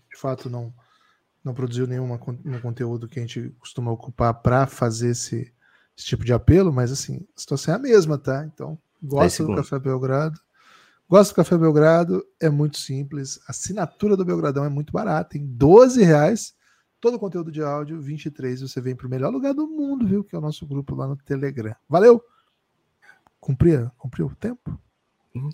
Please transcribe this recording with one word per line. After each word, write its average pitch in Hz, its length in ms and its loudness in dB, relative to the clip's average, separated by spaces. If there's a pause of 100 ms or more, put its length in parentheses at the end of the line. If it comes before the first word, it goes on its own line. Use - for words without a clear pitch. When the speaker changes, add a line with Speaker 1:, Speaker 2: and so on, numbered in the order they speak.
Speaker 1:
de - 80 -20
fato, 131 320 -8
não, 120 240 -12 (720)
não 131 100 -8
produziu 123 340 -4
nenhuma 127 300 -6
con-, 123 260 -10
nenhum 123 180 -10
conteúdo 117 460 -8
que 127 120 -10
a - 40 -6
gente 120 360 -10
costuma 120 320 -8
ocupar 117 440 -2
pra 131 320 2
fazer 117 420 -2
esse, 120 420 -6 (460)
esse - 80 -16
tipo - 180 -6
de 120 80 0
apelo, 160 400 4
mas, 123 200 0
assim, 135 340 -10 (100)
a - 40 -20
situação 147 340 -4
é 208 40 -2
a - 20 -6
mesma, 190 400 4
tá? 139 260 -4
Então, 151 320 -12 (240)
gosta 139 240 2 (180)
do 156 40 -4
Speaker 2:
segundos. 160 220 -4
Speaker 1:
Café 135 140 -6
Belgrado. 135 560 -4 (680)
Gosta 196 240 6
do - 20 -4
Café 175 220 2
Belgrado, 165 680 4 (140)
é 160 100 2
muito 147 280 0
simples. 139 720 -10
A 135 40 -12
assinatura 196 640 -4
do 185 80 0
Belgradão 160 400 -2
é 147 60 -4
muito 147 240 -8
barata, 175 440 -4
em 143 80 -8
doze 196 580 8
reais. 165 520 4 (460)
Todo 240 140 0
o 208 40 -8
conteúdo 175 320 -8
de 151 120 -6
áudio, 151 360 -6
vinte 147 280 -12
e 147 40 -10
três, 131 300 -8
você 135 180 -10
vem 127 160 -6
pro 127 140 -14
melhor 131 220 -4
lugar 269 240 -4
do 302 120 -4
mundo, 277 400 -4
viu? 202 160 0
Que 190 120 -14
é - 20 -6
o 156 40 -8
nosso 151 260 -8
grupo 139 280 -8
lá 135 120 -6
no 139 100 -8
Telegram. 135 580 -8 (140)
Valeu! 226 340 6 (1160)
Cumpria, 135 600 2
cumpriu 143 260 -8
o - 100 -8
tempo? - 460 -10 (540)
Speaker 2:
Hum, 139 180 -8